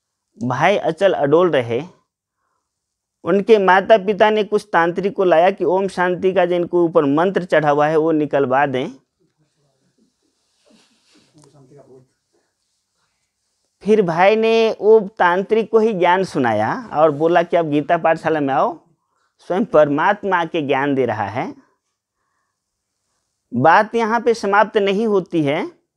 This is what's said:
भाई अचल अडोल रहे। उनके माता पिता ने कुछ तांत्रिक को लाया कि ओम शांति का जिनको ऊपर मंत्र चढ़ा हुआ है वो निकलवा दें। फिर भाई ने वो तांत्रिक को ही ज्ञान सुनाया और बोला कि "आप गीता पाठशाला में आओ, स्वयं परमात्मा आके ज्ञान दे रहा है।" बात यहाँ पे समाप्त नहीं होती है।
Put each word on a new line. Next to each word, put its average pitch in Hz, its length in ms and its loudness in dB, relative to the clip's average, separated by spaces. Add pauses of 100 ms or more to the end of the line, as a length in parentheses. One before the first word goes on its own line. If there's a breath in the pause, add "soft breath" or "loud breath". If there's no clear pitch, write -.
(420)
भाई 135 340 0
अचल 170 360 0
अडोल 156 380 2
रहे। 123 320 -2 (1400)
उनके 196 340 2
माता 190 400 4
पिता 208 320 0
ने 214 140 0
कुछ 208 280 -4
तांत्रिक 175 440 -2
को 196 80 -2
लाया 175 260 4
कि 196 140 -8
ओम 185 240 -2
शांति 185 440 -2
का 180 140 0
जिनको 175 380 -2
ऊपर 160 200 2
मंत्र 175 400 0
चढ़ा 151 260 0
हुआ 147 160 0
है 160 100 -2
वो 160 160 0
निकलवा 143 540 0
दें। 135 220 -6 (4000)
फिर 208 200 2
भाई 180 340 2
ने 226 440 0
वो 220 200 4
तांत्रिक 190 680 -2
को 226 80 2
ही 220 140 2
ज्ञान 180 320 0
सुनाया 120 680 -4
और 156 180 2
बोला 165 320 0
कि 175 140 -2
"आप 170 80 2
गीता 151 340 -2
पाठशाला 160 420 -2
में 135 140 -2
आओ, 190 260 -2 (580)
स्वयं 190 260 -4
परमात्मा 165 720 0
आके 165 260 -4
ज्ञान 139 320 -2
दे 131 120 0
रहा 107 180 -4
है।" 131 380 -10 (1900)
बात 185 400 2
यहाँ 226 260 -2
पे 233 140 0
समाप्त 214 420 0
नहीं 196 300 0
होती 180 360 -2
है। 170 300 -4 (240)